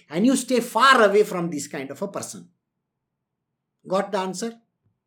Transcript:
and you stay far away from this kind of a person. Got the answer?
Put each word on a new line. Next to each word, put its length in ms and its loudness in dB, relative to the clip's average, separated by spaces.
and 160 -2
you 100 4
stay 260 0
far 420 4
away 220 6
from 260 -6
this 180 -8
kind 220 -10
of 100 -12
a 80 -6
person. 400 -12
Got 260 -2
the 60 -2
answer? 420 -6